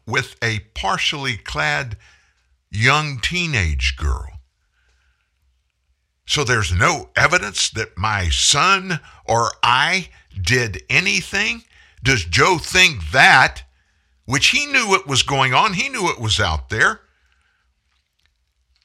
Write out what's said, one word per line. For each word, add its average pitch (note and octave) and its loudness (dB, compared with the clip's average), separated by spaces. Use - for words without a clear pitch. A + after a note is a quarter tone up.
with B2+ -4
a A2 -2
partially D3+ -4
clad D3 -6
young C#3 0
teenage F#2 -2
girl. - -6
So D3 -2
there's A2 0
no B2+ 0
evidence F3+ 0
that - -8
my G2+ -2
son F3+ 0
or A#2 2
I D3+ 2
did A2 -2
anything? G3+ -2
Does A#2 2
Joe D3 2
think C#3+ 0
that, C#3 6
which C3+ 0
he C#4+ -2
knew B3 0
it F#3+ 0
was C3+ 0
going C3 0
on, F#3+ 2
he B3 -4
knew A3+ -4
it A#2+ -6
was G#2+ -2
out D#2+ -2
there? D#3+ 0